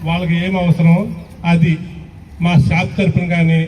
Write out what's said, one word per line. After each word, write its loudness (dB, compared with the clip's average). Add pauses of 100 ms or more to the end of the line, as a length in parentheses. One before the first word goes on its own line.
వాళ్ళకి -2 (100)
ఏం -2
అవసరమో 4 (480)
అది 2 (720)
మా 0 (140)
షాప్ -2
తరపున 0
కానీ 2